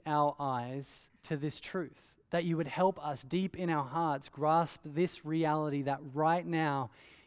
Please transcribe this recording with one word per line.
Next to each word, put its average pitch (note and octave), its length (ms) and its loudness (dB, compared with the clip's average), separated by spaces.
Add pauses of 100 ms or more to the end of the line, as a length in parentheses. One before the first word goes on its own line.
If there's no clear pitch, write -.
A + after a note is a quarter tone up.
our D3 340 2
eyes C3+ 680 -4 (140)
to D#3+ 120 -4
this C#3+ 240 -6
truth, - 600 -10 (100)
that E3+ 140 0
you E3+ 120 2
would D#3+ 120 0
help F3+ 360 2
us D3 200 -4
deep F3 340 -2
in F3 140 0
our D3 140 2
hearts C#3+ 440 -2
grasp D#3+ 560 2
this D#3 400 -2
reality D3+ 560 2
that C#3 180 -2 (140)
right E3 320 4
now D3+ 460 0 (360)